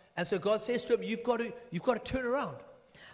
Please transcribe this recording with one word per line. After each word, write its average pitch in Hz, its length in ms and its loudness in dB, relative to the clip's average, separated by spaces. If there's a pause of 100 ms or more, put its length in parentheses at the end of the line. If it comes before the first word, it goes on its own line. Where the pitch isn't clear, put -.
(160)
And 175 120 -2
so 202 100 2
God 208 240 2
says 240 240 0
to 240 80 2
him, 220 80 4
"You've 220 220 -2
got 240 160 2
to, 233 60 -2 (260)
you've 170 100 -2
got 247 140 4
to 220 80 -4
turn 254 220 -2
around." 240 320 -2 (560)